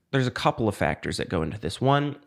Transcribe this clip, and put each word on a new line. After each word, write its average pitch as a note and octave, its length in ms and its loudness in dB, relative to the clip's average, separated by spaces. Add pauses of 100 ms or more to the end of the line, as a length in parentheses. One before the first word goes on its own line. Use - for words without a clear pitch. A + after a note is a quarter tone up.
(100)
there's C3 160 2
a B2 60 -2
couple C#3 360 2
of G2+ 60 2
factors D2+ 440 -2
that - 100 -4
go E2+ 140 0
into D#2 180 -4
this. - 200 -6
One, C#3+ 360 2 (100)